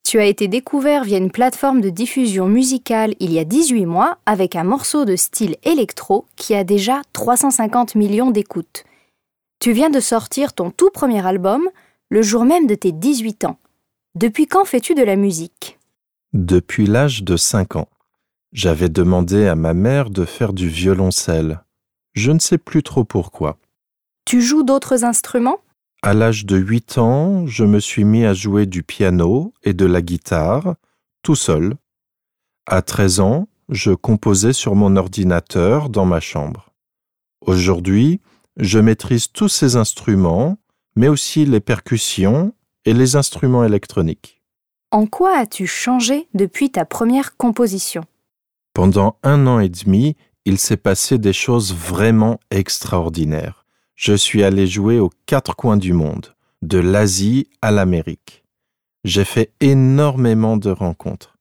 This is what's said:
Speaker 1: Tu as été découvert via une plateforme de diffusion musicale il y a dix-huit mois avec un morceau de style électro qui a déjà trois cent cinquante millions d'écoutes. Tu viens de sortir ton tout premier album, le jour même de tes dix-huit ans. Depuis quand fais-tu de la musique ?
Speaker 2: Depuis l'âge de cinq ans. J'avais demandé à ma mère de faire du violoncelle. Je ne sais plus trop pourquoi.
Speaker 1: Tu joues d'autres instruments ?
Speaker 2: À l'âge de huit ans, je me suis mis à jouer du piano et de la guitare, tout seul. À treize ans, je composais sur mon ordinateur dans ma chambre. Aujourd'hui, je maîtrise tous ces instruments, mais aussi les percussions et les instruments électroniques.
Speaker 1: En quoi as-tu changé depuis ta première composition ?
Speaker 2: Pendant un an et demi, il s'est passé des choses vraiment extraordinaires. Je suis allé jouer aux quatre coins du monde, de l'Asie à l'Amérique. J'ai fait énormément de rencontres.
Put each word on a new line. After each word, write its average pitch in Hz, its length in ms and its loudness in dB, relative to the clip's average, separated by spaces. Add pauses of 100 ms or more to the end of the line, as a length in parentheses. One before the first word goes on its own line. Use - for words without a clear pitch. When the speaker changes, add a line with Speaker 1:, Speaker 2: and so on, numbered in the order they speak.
Speaker 1:
Tu - 120 -2
as 214 60 2
été 202 240 0
découvert 269 560 -2
via 202 140 -2
une 185 120 0
plateforme 262 520 0
de 196 80 -2
diffusion 190 580 -2
musicale 226 720 0
il 170 140 -2
y 160 40 0
a 165 60 0
dix-huit 233 420 0
mois 175 400 0
avec 190 300 -2
un 165 80 -4
morceau 277 400 -2
de 185 140 0
style 180 460 -4
électro 240 640 -2 (120)
qui - 180 -4
a 196 80 0
déjà 202 380 0 (100)
trois 240 240 -2
cent 269 160 0
cinquante 226 440 -2
millions 214 360 2
d'écoutes. - 540 -6 (720)
Tu 233 140 0
viens 294 160 2
de 277 100 2
sortir 240 540 -4
ton 175 180 -6
tout 381 180 2
premier 214 380 -2
album, 196 400 0 (400)
le 214 140 2
jour 226 240 2
même 320 200 4
de 208 100 2
tes 180 180 -2
dix-huit 220 500 -2
ans. - 160 -6 (560)
Depuis 226 320 0
quand 392 160 2
fais-tu 320 320 -2
de 269 80 4
la 196 140 2
musique ? 175 600 -4 (540)
Speaker 2:
Depuis 92 560 0
l'âge 117 360 0
de 87 120 0
cinq - 400 -2
ans. 80 140 -6 (640)
J'avais 87 340 0
demandé 90 600 2
à 82 80 2
ma 80 180 0
mère 120 360 0
de 92 140 -4
faire 101 300 -4
du 92 160 -4
violoncelle. 85 960 -2 (480)
Je 113 180 0
ne 160 80 2
sais - 180 0
plus - 260 -2
trop - 200 -2
pourquoi. 80 540 -6 (680)
Speaker 1:
Tu 247 180 2
joues 285 220 2
d'autres 262 400 0
instruments ? 240 560 -2 (420)
Speaker 2:
À 101 120 2
l'âge 107 320 2
de 98 100 0
huit 104 420 -2
ans, 156 480 0
je 117 200 -2
me 104 160 4
suis - 240 -2
mis 110 180 4
à 104 100 2
jouer 101 320 0
du 90 180 -6
piano 95 680 0 (100)
et 101 100 0
de 95 120 2
la 87 160 2
guitare, 90 760 -2 (480)
tout 156 120 2
seul. 90 400 -2 (920)
À 92 160 0
treize 95 380 0
ans, 127 300 0 (180)
je 101 240 -2
composais 104 600 0
sur 104 220 -2
mon 98 200 4
ordinateur 92 920 0
dans 98 160 0
ma 87 160 0
chambre. - 500 -10 (760)
Aujourd'hui, 95 760 2 (340)
je 98 240 0
maîtrise 113 500 2
tous 208 200 -2
ces 127 260 0
instruments, 107 840 0 (380)
mais 120 140 4
aussi 151 360 0
les 120 140 2
percussions 117 920 -2 (320)
et 113 80 4
les 127 240 4
instruments 127 480 0
électroniques. 98 760 -4 (500)
Speaker 1:
En 214 140 2
quoi 359 320 0
as-tu 214 300 -4
changé 254 680 -2
depuis 202 360 -2
ta 175 160 -2
première 254 500 -2
composition ? 208 720 -2 (680)
Speaker 2:
Pendant 98 480 2
un 139 260 4
an 123 120 2
et 98 80 2
demi, 101 480 0 (300)
il 98 140 0
s'est - 180 -2
passé 104 400 0
des 101 160 2
choses 107 420 -2
vraiment 107 640 0 (120)
extraordinaires. 82 1040 -4 (380)
Je - 180 0
suis 101 320 2
allé 98 200 2
jouer 104 320 0
aux 95 140 2 (140)
quatre - 320 -4
coins 113 180 0
du 92 160 0
monde, 78 420 -4 (280)
de 90 180 0
l'Asie 98 720 0 (120)
à 110 80 -2
l'Amérique. 92 760 -2 (580)
J'ai 95 220 0
fait - 340 -2
énormément 131 960 2
de 101 140 -2
rencontres. - 720 -6